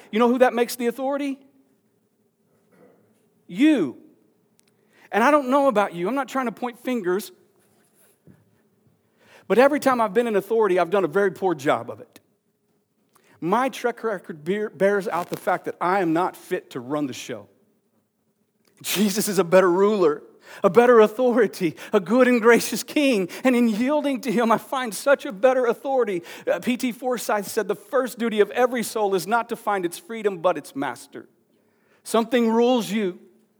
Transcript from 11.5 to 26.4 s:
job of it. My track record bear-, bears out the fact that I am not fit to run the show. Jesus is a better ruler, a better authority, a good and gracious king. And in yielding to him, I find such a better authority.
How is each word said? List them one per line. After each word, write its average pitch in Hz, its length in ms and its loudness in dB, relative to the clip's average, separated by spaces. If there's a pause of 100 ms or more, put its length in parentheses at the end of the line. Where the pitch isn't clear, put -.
job 127 380 -2
of 110 80 -14
it. - 220 -20 (1200)
My 220 260 0
track - 380 -6
record 180 400 -8
bear-, 208 240 -4
bears 196 360 0
out 175 240 -4
the - 60 -6
fact - 300 -4
that - 160 -8
I 185 180 0
am 165 140 2
not 170 240 -2
fit - 320 -8
to 139 100 -10
run 143 280 -6
the 123 60 -8
show. 113 360 -12 (1300)
Jesus 196 440 -2
is 185 100 -2
a 185 60 2
better 180 260 6
ruler, 185 540 2 (400)
a 202 60 4
better 240 320 6
authority, 214 760 0 (160)
a 214 80 4
good 240 300 2
and 240 120 2
gracious 233 420 2
king. 254 440 0 (160)
And 262 100 4
in 240 140 2
yielding 254 540 -2
to 247 100 -6
him, 226 180 0
I 220 100 4
find 254 360 -6
such 277 300 0
a 277 80 -10
better 254 320 2
authority. 233 580 -2 (240)